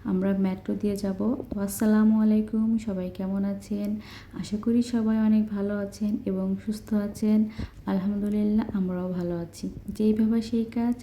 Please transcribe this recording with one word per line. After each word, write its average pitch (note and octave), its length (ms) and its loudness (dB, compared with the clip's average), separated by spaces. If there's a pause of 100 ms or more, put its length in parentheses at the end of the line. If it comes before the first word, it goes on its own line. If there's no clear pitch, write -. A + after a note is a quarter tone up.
আমরা F#3+ 340 2
মেট্রো F#3+ 360 -2
দিয়ে G3+ 220 -2
যাব। G3+ 400 -2 (140)
তো G#3 100 -6
আসসালামু G#3+ 600 4
আলাইকুম, G#3+ 580 2
সবাই F#3 360 -4
কেমন G3 300 -2
আছেন? G3+ 520 -4 (440)
আশা G#3 160 -6
করি A#3 260 2
সবাই A3 360 2
অনেক G#3+ 300 4
ভালো G3+ 300 -2
আছেন G#3 380 -4 (100)
এবং F#3+ 300 0 (100)
সুস্থ G#3+ 280 -4
আছেন। G#3+ 500 2 (420)
আলহামদুলিল্লাহ, G#3 880 0
আমরাও F#3 400 -2
ভালো F3 240 -2
আছি। E3+ 340 -8 (180)
যেই G#3+ 240 4
ভাবা A3 280 4
সেই A3+ 240 0
কাজ, A#3 380 0